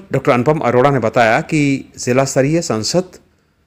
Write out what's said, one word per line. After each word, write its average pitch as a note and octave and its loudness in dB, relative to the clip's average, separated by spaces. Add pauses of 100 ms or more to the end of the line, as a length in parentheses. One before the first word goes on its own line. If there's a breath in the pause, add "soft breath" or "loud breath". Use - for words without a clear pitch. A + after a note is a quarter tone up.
(120)
डॉक्टर C#3 0
अनुपम B2+ 2
अरोड़ा B2 2
ने C#3 0
बताया A2+ 2
कि C#3+ -4
जिला B2+ 0
स्तरीय C#3 0
संसद B2+ -4 (640)